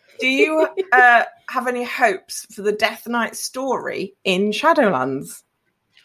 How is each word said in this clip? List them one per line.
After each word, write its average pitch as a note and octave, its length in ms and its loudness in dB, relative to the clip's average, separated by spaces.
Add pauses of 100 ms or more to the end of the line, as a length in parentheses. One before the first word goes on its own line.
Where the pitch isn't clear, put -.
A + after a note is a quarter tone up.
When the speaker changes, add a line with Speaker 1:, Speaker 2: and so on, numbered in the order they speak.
(180)
Speaker 1:
do B3 80 -2
you, D#4 400 2 (140)
Speaker 2:
<laughs> - 120 -4
Speaker 1:
uh, B3 320 8 (240)
have B3+ 200 -6
any B3 160 -4
hopes - 720 -4
for G3+ 80 -12
the G#3 100 0
Death A3 340 -4
Knight A#3 300 -6
story A#3+ 760 -6 (100)
in F#3+ 260 0
Shadowlands? F#3 920 0 (600)